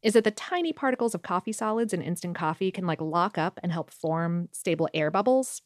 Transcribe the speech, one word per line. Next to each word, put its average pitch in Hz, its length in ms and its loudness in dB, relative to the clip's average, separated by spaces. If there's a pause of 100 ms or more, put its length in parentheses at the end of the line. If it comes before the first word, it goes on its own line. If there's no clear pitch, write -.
is 220 100 4
that 226 100 8
the 220 80 4
tiny 330 400 -2
particles 262 440 0
of 165 80 -4
coffee 185 300 -2
solids 220 400 -2
in 175 80 -2
instant 175 340 -4
coffee 165 360 0
can, 180 140 -6
like, 160 160 0
lock 170 360 0
up 170 260 -2
and 175 80 -2
help 160 180 -4
form 170 640 -2
stable 165 420 0
air 151 160 2
bubbles 247 560 2